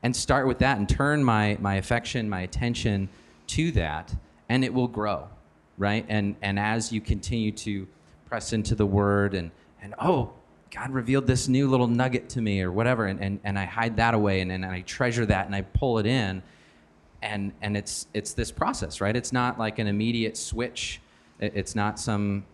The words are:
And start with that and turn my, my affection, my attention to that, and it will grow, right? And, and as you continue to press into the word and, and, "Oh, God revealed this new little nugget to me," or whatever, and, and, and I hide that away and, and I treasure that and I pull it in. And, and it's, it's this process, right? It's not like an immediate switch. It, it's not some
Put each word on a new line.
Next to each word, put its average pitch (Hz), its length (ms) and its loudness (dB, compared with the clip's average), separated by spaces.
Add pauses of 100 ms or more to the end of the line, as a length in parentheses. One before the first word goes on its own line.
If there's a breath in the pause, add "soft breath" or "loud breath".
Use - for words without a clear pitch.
And 123 120 0
start 135 320 2
with 123 120 0
that 131 200 4
and 101 100 0
turn 147 340 2
my, 107 380 4
my 98 140 2
affection, 117 520 -2
my 98 140 -4
attention 104 680 0 (400 loud breath)
to 160 260 0
that, 80 420 -2 (340 soft breath)
and 131 160 4
it 104 80 -4
will 123 140 2
grow, 104 400 -4 (500)
right? 101 320 0
And, 101 320 0
and 101 160 -2
as 107 340 0
you 110 100 -2
continue 110 500 -2
to 101 360 -6 (380 soft breath)
press - 260 -6
into 110 220 0
the 104 120 4
word 101 500 4
and, 85 160 -4 (300 soft breath)
and, 101 200 -14
"Oh, 143 300 2 (400)
God - 200 -8
revealed 131 360 0
this 127 200 2
new 135 220 4
little 127 180 4
nugget 123 420 0
to 127 120 -4
me," 101 200 2
or 90 100 0
whatever, 113 340 2
and, 95 140 -2
and, 98 240 -2
and 98 160 -2
I 95 60 -2
hide 113 320 -2
that 117 160 4
away 101 280 4
and, 90 100 -2
and 92 140 -4
I 92 160 -6
treasure 120 460 -2
that 95 180 2
and 101 100 -6
I 98 60 -2
pull 117 380 0
it 101 60 0
in. 104 360 0 (800 loud breath)
And, 104 300 -4 (100)
and 104 160 -2
it's, - 380 -8
it's - 180 -6
this 117 180 -4
process, 175 480 -4
right? 101 160 2
It's 120 160 -4
not 123 280 0
like 107 180 -2
an 113 80 0
immediate 110 500 0
switch. - 640 -6 (400 soft breath)
It, 104 160 -2
it's 98 200 -4
not 107 240 0
some 101 540 -2